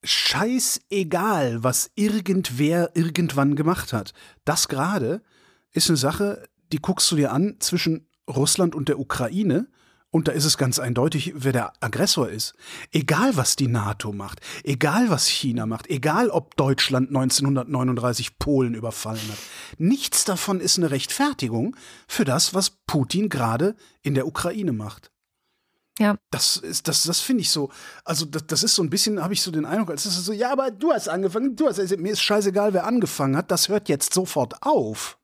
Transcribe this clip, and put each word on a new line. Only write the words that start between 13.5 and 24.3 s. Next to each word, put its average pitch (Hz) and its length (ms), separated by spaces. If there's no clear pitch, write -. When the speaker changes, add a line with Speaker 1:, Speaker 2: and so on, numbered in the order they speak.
Speaker 1:
die 139 100
nato 104 460
macht, 98 260
egal, 156 460
was 151 180
China 117 380
macht, 117 240
egal, 156 400
ob - 260
Deutschland 135 560
neunzehnhundertneununddreißig 127 1300
Polen 131 360
überfallen 110 440
hat. 104 80
Nichts 226 440
davon 185 380
ist - 160
eine 165 140
Rechtfertigung 139 840
für - 160
das, 139 300
was 185 160
Putin 170 400
gerade 120 480
in 143 120
der 156 140
Ukraine 175 440